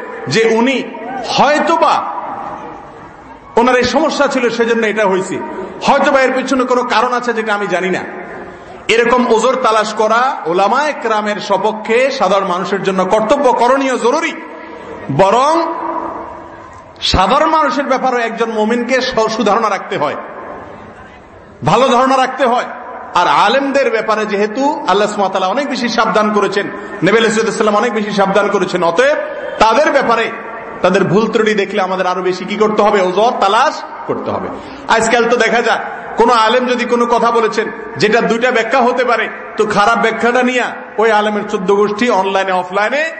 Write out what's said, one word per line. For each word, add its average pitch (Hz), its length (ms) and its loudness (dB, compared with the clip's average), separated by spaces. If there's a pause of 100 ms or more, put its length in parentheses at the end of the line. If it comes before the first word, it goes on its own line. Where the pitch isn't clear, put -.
(280)
যে 220 240 2
উনি 240 300 2 (460)
হয়তোবা 294 760 2 (1500)
ওনার 254 200 4
এই 247 80 2
সমস্যা 285 420 0
ছিল, 262 240 0
সেজন্য 226 360 0
এটা 214 200 0
হয়েছে, 185 320 -2 (440)
হয়তোবা 277 380 2
এর 262 120 2
পিছনে 254 320 0
কোনো 247 200 0
কারণ 233 280 0
আছে 240 200 -2
যেটা 220 220 -2
আমি 202 120 -4
জানি 180 240 -2
না। 131 140 -4 (840)
এরকম 233 440 4
ওজর 233 220 2
তালাশ 214 400 0
করা 233 420 0 (100)
ওলামা 202 420 2
একরামের 214 480 -2
সপক্ষে 214 760 0
সাধারণ 190 360 0
মানুষের 185 360 -2
জন্য 185 220 0
কর্তব্য, 220 480 2
করণীয়, 254 460 2
জরুরি। 285 340 0 (840)
বরং 285 580 2 (1300)
সাধারণ 240 500 2
মানুষের 294 340 2
ব্যাপারে 254 380 0
একজন 226 300 -4
মুমিনকে 233 480 0
স-, 240 300 0
সুধারণা 226 400 0
রাখতে 190 260 -4
হয়, 139 200 -2 (1500)
ভালো 220 240 4
ধারণা 262 280 4
রাখতে 262 300 0
হয়। 233 180 2 (500)
আর 175 120 4
আলেমদের 247 640 2
ব্যাপারে 220 360 -2
যেহেতু 208 360 -2
আল্লাহ 277 340 0
সুবহানাহু 208 240 0
ওয়া 190 80 0
তাআলা 190 180 -2
অনেক 247 220 -2
বেশি 240 200 -4
সাবধান 220 440 0
করেছেন, 196 340 0 (360)
নবী 202 160 4
আলাইহিস 214 400 0
সালাম 208 180 2
অনেক 233 160 0
বেশি 214 180 -2
সাবধান 196 380 2
করেছেন, 180 340 0
অতএব 247 340 2 (420)
তাদের 262 340 4
ব্যাপারে, 233 380 2 (520)
তাদের 190 220 4
ভুল 190 280 2
ত্রুটি 214 220 4
দেখলে 196 280 -2
আমাদের 185 240 -2
আরো 185 160 -2
বেশি 185 220 -2
কি 208 120 -6
করতে 214 260 2
হবে? 208 180 4
ওজর 185 400 2
তালাশ 226 420 2 (240)
করতে - 240 -6
হবে। 95 180 -4 (400)
আজকাল 226 400 2
তো 240 80 2
দেখা 226 260 2
যায়, 208 160 0 (380)
কোনো 233 160 4
আলেম 240 340 2
যদি 240 180 0
কোনো 233 220 0
কথা 233 240 2
বলেছেন, 226 400 0 (260)
যেটা 214 240 2
দুইটা 226 300 0
ব্যাখ্যা 226 300 2
হতে 247 240 2
পারে, 226 240 0 (280)
তো 214 100 2
খারাপ 214 320 2
ব্যাখ্যাটা 226 440 2
নিয়ে 247 200 2 (360)
ওই 220 140 4
আলেমের 208 360 0
চোদ্দ 202 260 0
গোষ্ঠী 208 340 2
অনলাইনে, 196 440 0
অফলাইনে 208 680 -2